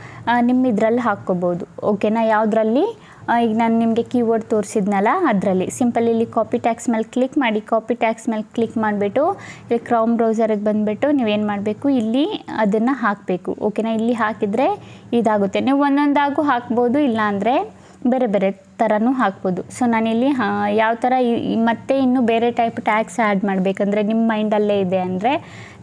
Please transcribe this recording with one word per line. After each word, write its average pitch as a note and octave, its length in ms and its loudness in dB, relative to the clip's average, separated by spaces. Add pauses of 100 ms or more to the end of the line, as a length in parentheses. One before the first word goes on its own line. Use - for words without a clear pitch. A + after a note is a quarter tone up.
(280)
ಆ, A#3+ 140 4
ನಿಮ್ಮ B3+ 240 4
ಇದ್ರಲ್ಲಿ A3 340 2
ಹಾಕ್ಕೋಬೋದು. F#3 680 -2 (180)
ಓಕೆನಾ? G#3+ 400 0
ಯಾವುದ್ರಲ್ಲಿ, A3 760 2 (320)
ಆ, A#3 100 2
ಈಗ A3+ 180 0
ನಾನು A3+ 220 2
ನಿಮಗೆ A3+ 240 2
ಕೀವರ್ಡ್ A3+ 420 0
ತೋರಿಸಿದ್ನಲ್ಲ G3+ 600 0 (200)
ಅದರಲ್ಲಿ. F#3+ 440 0
ಸಿಂಪಲ್ A#3 380 0
ಇಲ್ಲಿ A3+ 160 0
ಕಾಪಿ A3+ 320 -2
ಟ್ಯಾಗ್ಸ್ A#3 320 -2
ಮೇಲೆ A3+ 140 0
ಕ್ಲಿಕ್ B3+ 340 -2
ಮಾಡಿ, A3 240 0
ಕಾಪಿ A3+ 320 -2
ಟ್ಯಾಗ್ಸ್ A3+ 360 -2
ಮೇಲೆ A3 120 -2
ಕ್ಲಿಕ್ A3+ 360 -4
ಮಾಡಿಬಿಟ್ಟು G#3+ 560 0
ಇಲ್ಲಿ - 440 -6
Chrome A#3 380 0
ಬ್ರೌಸರಿಗೆ A3 480 0
ಬಂದುಬಿಟ್ಟು G#3+ 480 0
ನೀವೇನು G#3+ 360 0
ಮಾಡಬೇಕು, G#3 420 -4
ಇಲ್ಲಿ C4 560 0 (120)
ಅದನ್ನು A3 360 2
ಹಾಕಬೇಕು. G3+ 680 -4
ಓಕೆನಾ? G#3+ 280 -2
ಇಲ್ಲಿ A3+ 240 0
ಹಾಕಿದರೆ A3+ 680 -2 (320)
ಇದಾಗುತ್ತೆ. G#3+ 460 2
ನೀವು C4 200 2
ಒಂದೊಂದಾಗೂ C#4+ 600 2
ಹಾಕ್ಬೋದು, A#3+ 580 0
ಇಲ್ಲಾಂದರೆ A3+ 800 0 (280)
ಬೇರೆ B3+ 180 2
ಬೇರೆ G3 260 2
ಥರನೂ G#3+ 600 0
ಹಾಕ್ಬೋದು. G3 500 -2
So - 240 -4
ನಾನಿಲ್ಲಿ, A3+ 420 0
ಆ, G#3 400 0
ಯಾವ A3 280 2
ಥರ B3 260 0
ಈ, A#3 320 0
ಈ - 20 0
ಮತ್ತೆ A3+ 440 0
ಇನ್ನೂ C4 220 2
ಬೇರೆ A#3 300 2
ಟೈಪ್ A#3 300 -2
ಟ್ಯಾಗ್ಸ್ A3 380 -2
ಆ್ಯಡ್ G#3 260 2
ಮಾಡಬೇಕಂದ್ರೆ G3 580 0
ನಿಮ್ಮ A3+ 280 0
ಮೈಂಡಲ್ಲೇ G#3+ 480 0
ಇದೆ F#3 200 0
ಅಂದರೆ F#3 640 -4 (200)